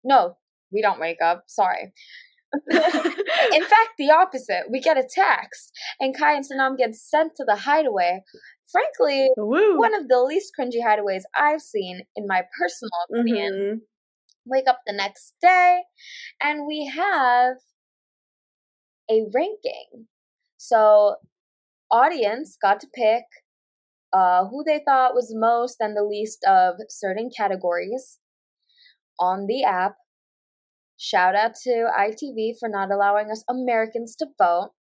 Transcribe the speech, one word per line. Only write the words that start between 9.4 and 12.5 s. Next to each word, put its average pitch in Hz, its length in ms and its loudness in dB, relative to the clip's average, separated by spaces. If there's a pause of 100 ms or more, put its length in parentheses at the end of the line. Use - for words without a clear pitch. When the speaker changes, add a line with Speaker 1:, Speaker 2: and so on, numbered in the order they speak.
Speaker 1:
one 226 180 2
of 320 120 -6
the 247 140 4
least 311 380 -2
cringy 240 240 -4
hideaways 208 400 0 (120)
I've 294 260 0
seen, 180 400 -8 (140)
in 208 120 -10
my 185 160 -2 (160)